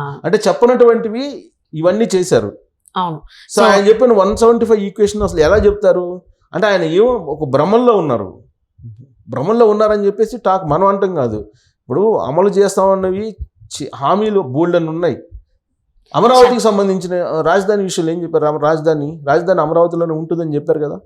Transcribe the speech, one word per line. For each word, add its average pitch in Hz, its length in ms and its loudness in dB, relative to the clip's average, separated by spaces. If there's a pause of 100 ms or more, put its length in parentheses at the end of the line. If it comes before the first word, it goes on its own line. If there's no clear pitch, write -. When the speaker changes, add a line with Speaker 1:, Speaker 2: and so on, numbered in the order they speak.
(260)
Speaker 1:
అంటే 185 220 0
చెప్పనటువంటివి 233 1040 0 (220)
ఇవన్నీ 180 320 0 (100)
చేశారు. 120 420 0 (400)
Speaker 2:
అవును. 170 240 -6 (340)
Speaker 1:
So 208 80 4
Speaker 2:
So 220 60 4
Speaker 1:
ఆయన 196 180 4
చెప్పిన 226 260 4
వన్ 202 240 2
సెవెంటీ 233 280 2
ఫైవ్ 214 140 2
ఈక్వేషన్ 208 420 -2
అసలు 175 180 -4
ఎలా 165 180 4
చెప్తారు? 185 640 0 (320)
అంటే 196 140 0
ఆయన 190 140 2
ఏమో 170 240 2
ఒక 156 440 -4
భ్రమల్లో 208 440 2
ఉన్నారు. 120 500 -2 (840)
భ్రమల్లో 208 400 2
ఉన్నారని 208 360 0
చెప్పేసి 214 320 -2
టాక్, 190 280 -2
మనం 160 220 0
అంటాం 196 280 -2
కాదు. 120 220 -4 (200)
ఇప్పుడు 185 600 -4
అమలు 151 320 0
చేస్తామన్నవి 190 880 0 (280)
చి-, - 320 -14
హామీలు 196 440 0
బోల్డ్ 165 360 -2
అని 165 140 0
ఉన్నాయి. 160 280 -4 (1000)
అమరావతికి 240 440 4
Speaker 2:
సరే. 208 120 2
Speaker 1:
సంబంధించిన, 190 420 -2
ఆ, 160 280 -4
రాజధాని 196 420 0
విషయంలో 165 280 -4
ఏం 170 120 -6
చెప్పారు? 160 200 -2
రామ-, 151 200 -2
రాజధాని, 156 640 -2
రాజధాని 170 340 2
అమరావతిలోనే 170 520 0
ఉంటుందని 160 420 -4
చెప్పారు 156 240 -2
కదా, 156 260 -6